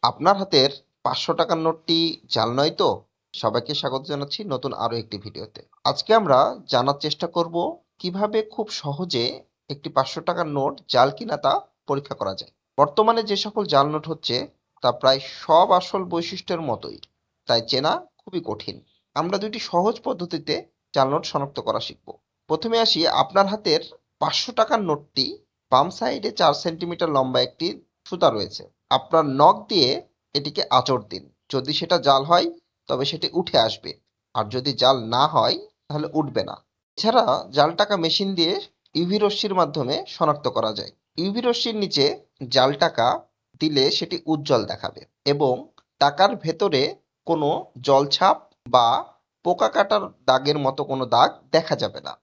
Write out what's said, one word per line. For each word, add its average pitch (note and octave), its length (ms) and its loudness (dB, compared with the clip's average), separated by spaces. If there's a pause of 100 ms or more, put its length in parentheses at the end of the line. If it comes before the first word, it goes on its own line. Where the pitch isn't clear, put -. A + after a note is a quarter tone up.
আপনার F3 320 2
হাতের C#3+ 300 2 (340)
পাঁচশো B2+ 340 -2
টাকার E3 260 0
নোটটি E3 320 -2 (360)
জাল A2+ 240 0
নয় D#3 240 0
তো? D#3+ 80 4 (520)
সবাইকে A#2+ 400 -2
স্বাগত C3+ 300 -4
জানাচ্ছি C#3+ 280 -8 (140)
নতুন C3 180 -6 (120)
আরও A2+ 180 -2
একটি A2 220 -12
ভিডিওতে। - 380 -16 (280)
আজকে C#3 300 -2
আমরা C#3+ 200 6 (320)
জানার C#3 340 2
চেষ্টা D3+ 300 -4
করব E3+ 200 -2 (460)
কিভাবে G3+ 380 -2 (140)
খুব A3 140 -6 (140)
সহজে C#3+ 440 -4 (480)
একটি - 220 -12
পাঁচশো C3+ 320 -2
টাকার F3 200 -2 (100)
নোট C#3+ 160 -2 (200)
জাল C3 240 6
কিনা G#3+ 280 -6
তা C#3 80 2 (360)
পরীক্ষা C#3 300 -4
করা F#2+ 200 -4
যায়। - 120 -14 (280)
বর্তমানে A3 500 4
যে G3+ 160 0
সকল G#3 180 -4 (100)
জাল C#3 200 6
নোট D#3 180 -6
হচ্ছে C3+ 240 -4 (480)
তা B2+ 60 4 (120)
প্রায় C3+ 200 4 (220)
সব E3 240 6 (120)
আসল F#3+ 220 -4 (120)
বৈশিষ্ট্যের E3+ 560 -6
মতোই, C#2 300 -6 (480)
তাই A#2 220 2
চেনা C3+ 240 0 (280)
খুবই F#3 280 -8
কঠিন। G#2+ 260 -8 (400)
আমরা F3 280 -2
দুইটি G#3+ 160 -8 (120)
সহজ G3 240 2 (120)
পদ্ধতিতে E3+ 480 -4 (400)
জাল C3+ 180 4
নোট E3+ 180 -2
শনাক্ত C#3 260 -4 (100)
করা G#2+ 200 -2
শিখব। - 200 -18 (420)
প্রথমে A3+ 360 -2
আসি, D#3 140 0 (220)
আপনার G3 300 2
হাতের E3+ 300 0 (400)
পাঁচশো D3+ 380 -2
টাকার A3 300 2
নোটটি C#3+ 360 -4 (460)
বাম C3+ 160 6 (100)
সাইডে - 320 -4 (100)
চার D#3 140 4 (100)
সেন্টিমিটার E3+ 520 -4
লম্বা C3 320 2
একটি - 200 -6 (400)
সুতা F3 240 2
রয়েছে। G2+ 320 -8 (340)
আপনার D#3 280 2 (140)
নখ F3 160 8 (160)
দিয়ে D3+ 180 4 (460)
এটিকে D3 260 -4 (160)
আঁচড় B2 340 0
দিন। F2+ 120 -12 (300)
যদি C3 260 -4
সেটা E3+ 180 0 (100)
জাল C3+ 140 6 (100)
হয় F3 160 4 (420)
তবে C3 220 0
সেটি D#3+ 160 -8 (120)
উঠে F3 180 0 (100)
আসবে, - 240 -8 (440)
আর A2 100 0 (100)
যদি C3 160 -4 (100)
জাল C3 160 6 (180)
না C3 80 4 (100)
হয় A#2+ 220 2 (320)
তাহলে D3+ 200 -6 (120)
উঠবে A2 300 -2
না। - 60 -10 (420)
এছাড়া A3+ 280 2 (320)
জাল D3 120 6 (100)
টাকা G#3 240 2
মেশিন G3 340 0
দিয়ে E3+ 160 0 (460)
ইউভি F3+ 200 0
রশ্মির G#3 400 0
মাধ্যমে D3 360 0 (200)
শনাক্ত D3 300 0 (100)
করা A2 220 0
যায়। - 140 -12 (300)
ইউভি G3+ 220 -2
রশ্মির A#3+ 400 0
নিচে D#3 220 0 (500)
জাল C3+ 160 4 (120)
টাকা B2 240 0 (540)
দিলে D3 220 2 (140)
সেটি - 200 -6 (140)
উজ্জ্বল C#3+ 300 2 (100)
দেখাবে - 300 -10 (320)
এবং C#3+ 200 2 (480)
টাকার D3 300 4 (120)
ভেতরে D#3+ 380 0 (460)
কোনো D3+ 220 0 (380)
জলছাপ C#3 500 4 (360)
বা A#2+ 140 6 (580)
পোকা F3+ 300 2
কাটার G#3 280 2 (260)
দাগের C3+ 360 2
মতো C3+ 160 -2 (100)
কোনো C3 120 -4 (120)
দাগ C3+ 140 4 (260)
দেখা D#3+ 280 0
যাবে G2 240 -8
না। C2+ 140 -12